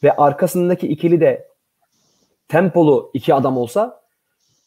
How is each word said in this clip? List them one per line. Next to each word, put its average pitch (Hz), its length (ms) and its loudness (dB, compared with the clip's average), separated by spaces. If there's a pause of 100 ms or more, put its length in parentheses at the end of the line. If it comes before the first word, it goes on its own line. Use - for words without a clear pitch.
ve 143 120 4
arkasındaki 175 720 0
ikili 165 340 0
de 131 280 0 (1000)
tempolu 156 680 0
iki 135 200 -2
adam 131 240 -2
olsa 202 460 -6 (640)